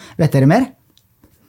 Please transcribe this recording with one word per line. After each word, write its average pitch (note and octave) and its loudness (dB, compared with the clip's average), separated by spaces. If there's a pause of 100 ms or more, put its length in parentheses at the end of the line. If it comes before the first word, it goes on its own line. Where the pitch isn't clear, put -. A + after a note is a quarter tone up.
(200)
Vet D#3+ -2
dere C3+ 0
mer? A#3 0 (800)